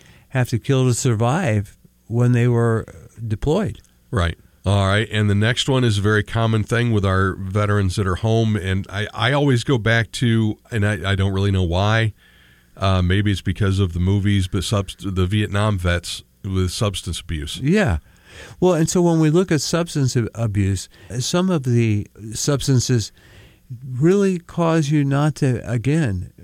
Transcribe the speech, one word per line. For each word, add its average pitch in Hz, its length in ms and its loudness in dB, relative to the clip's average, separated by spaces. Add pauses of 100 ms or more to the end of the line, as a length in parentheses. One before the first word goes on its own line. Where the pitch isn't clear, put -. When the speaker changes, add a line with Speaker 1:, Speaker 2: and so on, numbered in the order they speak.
(300)
Speaker 1:
have 127 200 0
to 113 100 -2
kill 131 260 0
to 123 80 4
survive 117 840 0 (300)
when 120 280 2
they 120 140 2
were 117 380 0 (420)
deployed? 143 540 -2 (300)
Speaker 2:
Right. 87 260 -2 (260)
All 98 220 2
right. 101 260 0
And 107 160 0
the 101 60 2
next 110 340 0
one 131 160 2
is 110 140 2
a 101 40 0
very 104 200 2
common 113 420 0
thing 120 280 0
with 104 120 2
our 95 300 2
veterans 101 600 0
that 101 100 -2
are 92 120 -2
home. 113 380 2
And 95 360 -4
I, 101 200 -8
I 113 200 -2
always 143 320 2
go 131 160 0
back 113 320 0
to, 113 480 0 (100)
and 104 160 0
I, 98 280 -2
I - 20 2
don't 98 180 0
really 98 160 0
know 95 140 2
why, 104 500 0 (640)
uh, 95 240 2
maybe 98 300 2
it's 95 100 -2
because 95 380 0
of 92 140 0
the 85 60 -4
movies, 98 480 2
but 95 140 -4
subst-, 98 540 -4
the 92 100 2
Vietnam 101 540 0
vets 87 420 -4 (220)
with 95 260 -2
substance 92 500 -4
abuse. 76 380 -8
Speaker 1:
Yeah. 151 400 0 (600)
Well, 180 160 4
and 156 120 2
so 180 140 0
when 170 180 4
we 156 120 4
look 180 200 2
at 151 100 2
substance 151 540 -2
ab-, 117 200 0
abuse, 98 520 0 (300)
some 180 320 0
of 165 140 0
the 117 420 0 (280)
substances 127 800 0 (760)
really 180 520 2
cause 165 520 0
you 151 120 2
not 139 320 2
to, 127 340 -2
again, 117 640 -2 (100)